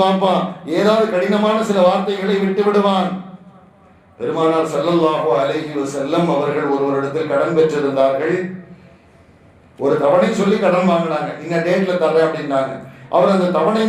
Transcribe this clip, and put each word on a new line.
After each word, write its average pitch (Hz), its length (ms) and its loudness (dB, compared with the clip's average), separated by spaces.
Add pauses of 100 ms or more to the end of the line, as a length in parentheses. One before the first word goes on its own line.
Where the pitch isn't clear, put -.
பார்ப்பான், 190 420 2 (320)
ஏதாவது 214 340 2
கடினமான 208 540 0
சில 202 160 0
வார்த்தைகளை 196 560 2
விட்டு 196 300 0
விடுவான். 202 420 2 (1120)
பெருமானார் 160 540 0
ஸல்லல்லாஹு 156 560 0 (120)
அலைஹி 151 400 -4
வஸல்லம் 139 540 -2
அவர்கள் 143 400 -2
ஒருவரிடத்தில் 139 580 -2
கடன் 139 240 0
பெற்றிருந்தார்கள். 143 800 0 (1400)
ஒரு 139 160 0 (100)
தவணை 185 300 4
சொல்லி 190 240 0
கடன் 180 340 2
வாங்கினாங்க, 160 380 -2 (120)
"இந்த 170 240 -4
டேட்ல 180 260 0 (120)
தர்றேன்" 160 220 2
அப்படின்னாங்க. 135 460 -2 (440)
அவர் 196 180 4
அந்த 180 240 0
தவணை 220 300 0